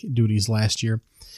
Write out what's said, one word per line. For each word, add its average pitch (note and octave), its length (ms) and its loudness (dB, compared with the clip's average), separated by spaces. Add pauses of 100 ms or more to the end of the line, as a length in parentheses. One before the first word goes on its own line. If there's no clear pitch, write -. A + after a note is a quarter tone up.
(140)
duties G#2+ 360 2
last A2 320 0
year. A2 200 -2 (360)